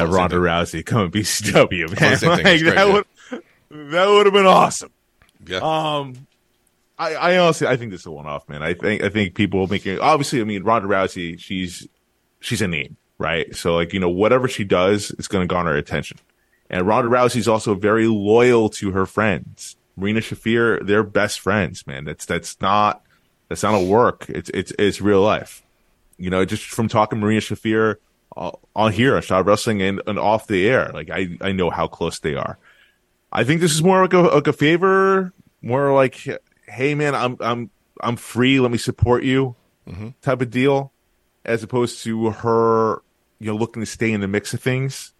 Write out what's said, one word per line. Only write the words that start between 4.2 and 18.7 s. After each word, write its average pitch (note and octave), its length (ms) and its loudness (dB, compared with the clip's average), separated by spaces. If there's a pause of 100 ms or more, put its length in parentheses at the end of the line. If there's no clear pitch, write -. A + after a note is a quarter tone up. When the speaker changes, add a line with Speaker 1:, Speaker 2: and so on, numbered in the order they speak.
Speaker 2:
have G3 60 4
been G3 140 4
awesome. E3+ 440 4 (560)
Speaker 1:
Yeah. F#2 120 -6
Speaker 2:
Um, C#3+ 680 -4 (720)
I, D#3+ 160 -4
I F3 240 2
honestly, E3 280 4
I B2 100 2
think A#2 140 -6
this F2 120 -12
is - 40 -20
a F2 40 -12
one-off, D2 380 -10
man. D2 140 -10
I D#2+ 120 -2
think, - 280 -2
I G#2 80 0
think G2+ 240 0
people G2 260 0
will F#2+ 60 0
make F#2+ 200 -4
it, F#2+ 140 -4
obviously, C#3 400 2
I G#2+ 40 -2
mean, G#2 180 -6
Ronda G#2 260 0
Rousey, F#2 500 -2
she's, F#2 480 -8 (540)
she's G#2+ 220 -4
a G2+ 60 0
name, D2 280 -6 (220)
right? D#2+ 360 -4
So, E2+ 200 -2
like, E2+ 180 0
you F#2+ 80 -2
know, F2+ 80 0
whatever A2 400 2
she A2+ 160 -6
does, G2 540 2
it's - 100 -10
gonna F#2 180 -2
garner E2+ 300 -2
attention. D2 420 -6 (520)
And F2+ 160 -2
Ronda A2+ 240 2
Rousey's B2 380 2
also A2 260 2
very G#2+ 320 2
loyal A2+ 640 4